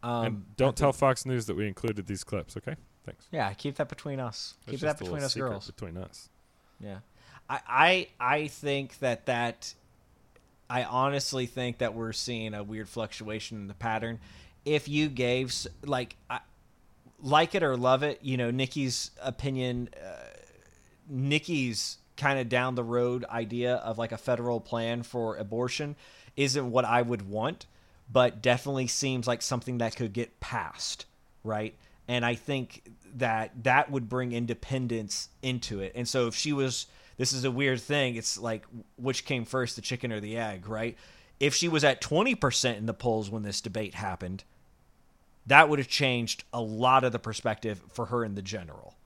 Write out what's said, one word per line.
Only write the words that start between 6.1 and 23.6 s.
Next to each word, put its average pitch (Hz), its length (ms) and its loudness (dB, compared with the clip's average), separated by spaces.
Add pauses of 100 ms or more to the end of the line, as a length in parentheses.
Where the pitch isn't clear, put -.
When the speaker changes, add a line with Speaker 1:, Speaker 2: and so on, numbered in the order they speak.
Speaker 1:
Yeah. 98 180 -12 (500)
I, 135 200 -4
I, 170 400 6 (340)
I 156 60 -4
think 139 520 -4
that, 123 260 0
that, 120 480 -2 (920)
I 123 160 0
honestly 131 600 0
think 123 320 -4
that 113 160 0
we're 113 180 -4
seeing 110 420 -6
a 104 80 -6
weird 107 260 -8
fluctuation 110 720 -8
in 101 100 -8
the 101 60 -12
pattern. 113 460 -4 (440)
If 147 240 0
you 151 200 2
gave, 127 400 0
s-, - 180 -6 (180)
like, 127 320 -4 (120)
I, 127 120 -8 (840)
like 151 320 4
it 185 80 4
or 135 140 4
love 127 260 6
it, 147 200 -2
you 131 160 -2
know, 120 120 2
Nikki's 131 600 -2 (120)
opinion, 127 680 -4 (120)
uh, 90 120 -12 (920)
Nikki's 139 920 0 (180)
kinda 139 280 2
down 123 320 2
the 123 80 0
road 123 400 2
idea 120 520 0